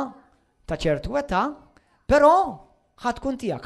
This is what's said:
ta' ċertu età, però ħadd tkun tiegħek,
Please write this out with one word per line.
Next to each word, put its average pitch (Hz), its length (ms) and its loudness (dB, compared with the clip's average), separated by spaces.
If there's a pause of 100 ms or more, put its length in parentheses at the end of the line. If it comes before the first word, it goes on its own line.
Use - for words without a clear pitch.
(680)
ta' 160 80 -4
ċertu 160 400 -2
età, 277 320 -2 (560)
però 294 300 6 (680)
ħadd 240 220 -6
tkun 262 180 -6
tiegħek, 190 260 -6